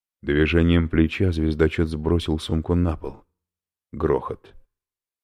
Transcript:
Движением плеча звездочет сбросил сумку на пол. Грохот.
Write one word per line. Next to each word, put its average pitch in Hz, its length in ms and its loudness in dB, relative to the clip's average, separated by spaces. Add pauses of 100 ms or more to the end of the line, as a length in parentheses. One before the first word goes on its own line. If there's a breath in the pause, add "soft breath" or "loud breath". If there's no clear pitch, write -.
(200)
Движением 82 720 2
плеча 82 420 2
звездочет 78 560 0
сбросил 78 500 -2
сумку 82 360 -2
на 85 240 0
пол. - 260 -14 (680)
Грохот. - 600 -4 (680)